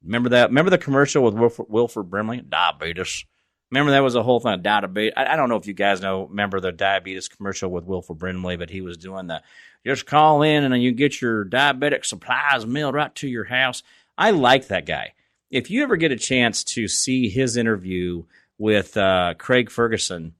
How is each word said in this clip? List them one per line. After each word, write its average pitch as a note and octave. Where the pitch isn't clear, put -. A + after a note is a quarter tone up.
Remember A#2+
that? A#2+
Remember D#3
the F#3
commercial C#3
with G#2+
Wilford, A#2
Wilford A2
Brimley? A2
Diabetes. E2
Remember C#3+
that C#3
was B2+
a A2+
whole A#2+
thing, G#2+
diabetes. G#2
I, C3+
I -
don't C#3
know A#2
if F#2+
you G2+
guys G2
know, F#2+
remember G2
the F#2
diabetes F#2+
commercial G2
with F2
Wilford F2
Brimley, F2+
but E2+
he F#2+
was F2
doing F#2+
the, E2
"Just C3
call D3+
in D3+
and B2
you B2+
get C#3
your A2+
diabetic C#3
supplies B2
mailed C3
right C#3+
to C#3+
your A#2
house." B2+
I G#3+
like C3+
that F2+
guy. D2
If B2+
you B3
ever B3
get D#3+
a B2
chance A#2+
to A2+
see B2+
his A#2+
interview F2+
with, G#2
uh, F#2
Craig B2
Ferguson F#2